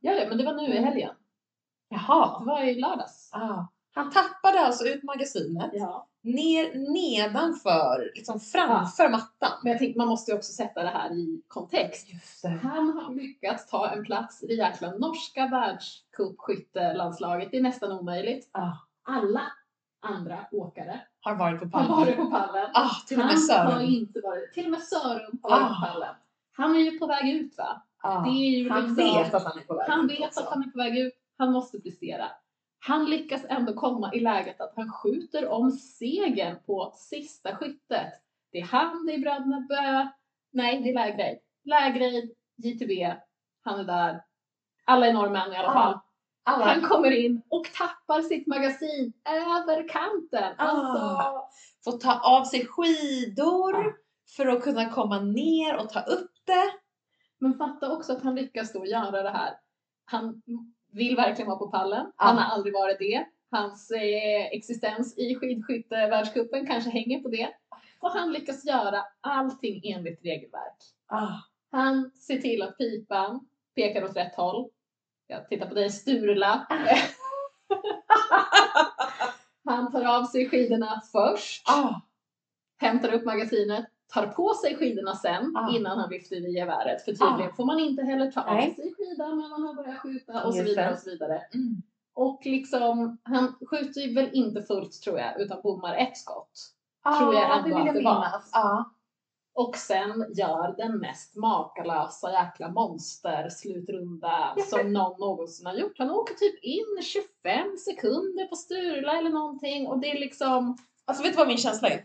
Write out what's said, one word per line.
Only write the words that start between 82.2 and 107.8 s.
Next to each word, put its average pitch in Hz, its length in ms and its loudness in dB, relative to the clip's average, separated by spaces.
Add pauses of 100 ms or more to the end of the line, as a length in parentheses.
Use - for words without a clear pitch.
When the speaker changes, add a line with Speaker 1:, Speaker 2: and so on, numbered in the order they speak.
Speaker 1:
Hämtar 233 340 2
upp 233 100 0
magasinet. 220 600 0 (280)
Tar 208 120 0
på 370 280 0
sig - 220 0
skidorna 202 400 -2
sen, 202 400 -2
Speaker 2:
Ah. 226 200 0
Speaker 1:
innan 202 220 -2
han 180 120 -4
lyfter 180 260 -10
i 175 160 -6
geväret. 175 520 -2
För 220 80 -2
tydligen - 380 2
Speaker 2:
Ah. - 60 -12
Speaker 1:
får 247 80 -2
man 302 160 0
inte 269 220 0
heller 269 280 0
ta - 140 -4
Speaker 2:
Nej. 247 260 2
Speaker 1:
av - 40 -6
sig 311 200 -8
skidan 311 440 -6
när 302 100 -6
man 302 180 -8
har 302 80 -10
börjat 262 240 -12
skjuta 254 460 -8
och 233 100 0
så 180 40 0
Speaker 2:
Just 202 120 0
Speaker 1:
vidare 185 160 2
Speaker 2:
det. 180 60 0
Speaker 1:
och - 60 -6
så - 120 -14
vidare. 156 320 -4 (120)
Speaker 2:
Mm. 233 280 -4 (320)
Speaker 1:
Och 269 300 0
liksom, 240 800 0
han 254 320 2 (160)
skjuter 285 300 -4
ju 254 140 -4
väl 269 180 4
inte 214 300 0
fullt, - 400 -6
tror 127 160 -2
jag, 117 220 -4
utan 139 220 -6
bommar 180 340 -2
ett 247 200 0
skott. - 340 -12 (520)
Speaker 2:
Ah, 294 160 2
Speaker 1:
Tror 233 160 6
jag 208 160 4
Speaker 2:
det - 40 6
Speaker 1:
ändå 196 100 2
Speaker 2:
vill 320 120 0
Speaker 1:
att 302 100 2
Speaker 2:
jag 294 80 2
Speaker 1:
det 277 80 0
var. 220 120 6
Speaker 2:
minnas. 196 380 -2
Ah. 214 320 2 (720)
Speaker 1:
Och 240 220 -2
sen 208 580 -2
gör 175 420 0
den 226 220 -4
mest - 380 -10
makalösa 170 960 -2
jäkla 175 360 0
monster 175 800 -4
slutrunda 175 1080 -4
Speaker 2:
<laughs> 392 140 -2
Speaker 1:
som 202 220 2
någon 185 280 0
någonsin 175 460 -6
har 185 80 -6
gjort. 359 240 -4
Han 269 120 -2
åker 427 240 -2
typ - 300 0
in 392 380 -4
tjugofem 359 760 -4
sekunder 370 680 -2